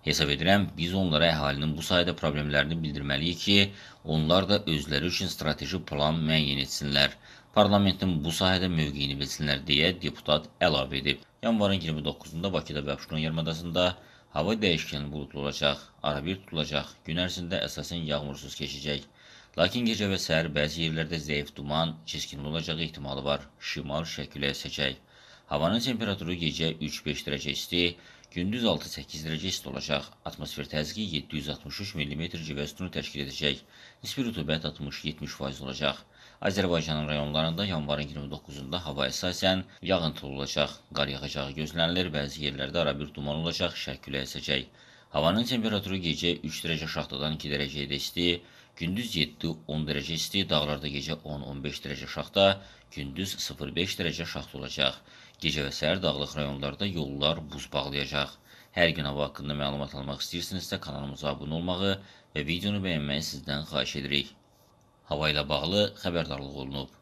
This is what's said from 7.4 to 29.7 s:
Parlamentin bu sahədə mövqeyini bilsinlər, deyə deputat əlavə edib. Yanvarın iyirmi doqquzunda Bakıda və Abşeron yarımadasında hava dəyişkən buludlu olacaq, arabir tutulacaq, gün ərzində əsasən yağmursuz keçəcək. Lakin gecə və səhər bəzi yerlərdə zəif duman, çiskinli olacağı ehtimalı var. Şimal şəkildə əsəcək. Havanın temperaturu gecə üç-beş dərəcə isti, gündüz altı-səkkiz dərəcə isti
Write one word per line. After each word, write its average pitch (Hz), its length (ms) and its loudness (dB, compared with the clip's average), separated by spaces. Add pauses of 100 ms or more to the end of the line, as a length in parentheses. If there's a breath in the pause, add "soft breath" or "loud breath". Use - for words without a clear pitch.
Parlamentin 101 540 8 (120)
bu 82 140 0
sahədə 92 320 6
mövqeyini 71 480 0
bilsinlər, 71 480 0
deyə 71 220 6 (140)
deputat 76 420 0 (180)
əlavə 69 380 4
edib. 67 220 0 (200)
Yanvarın 104 400 4
iyirmi 78 240 -2
doqquzunda 80 480 -4
Bakıda 73 320 -2
və 71 80 -2
Abşeron 78 300 -6
yarımadasında 82 640 0 (480 loud breath)
hava 82 200 2 (100)
dəyişkən 76 480 0
buludlu 71 300 -8
olacaq, 71 380 2 (240)
arabir 76 380 0
tutulacaq, 76 500 -2 (140)
gün 82 180 -2
ərzində 90 420 -2
əsasən 85 440 -6
yağmursuz 69 500 -4
keçəcək. 71 480 -4 (500 loud breath)
Lakin 104 320 4
gecə 104 220 2
və 92 100 2
səhər 82 320 2
bəzi 76 300 2
yerlərdə 80 340 -2
zəif 73 400 -2
duman, 78 380 0 (100)
çiskinli 71 460 -8
olacağı 80 340 -2
ehtimalı 69 400 -6
var. 71 220 0 (220)
Şimal 71 360 -2
şəkildə 71 480 -4
əsəcək. 69 460 -2 (500 loud breath)
Havanın 82 320 2
temperaturu 104 560 -2
gecə 80 400 2
üç-beş 73 480 -4
dərəcə 71 320 -4
isti, 87 240 0 (540 loud breath)
gündüz 104 340 0
altı-səkkiz 78 560 -4
dərəcə 80 240 -4
isti 69 220 -6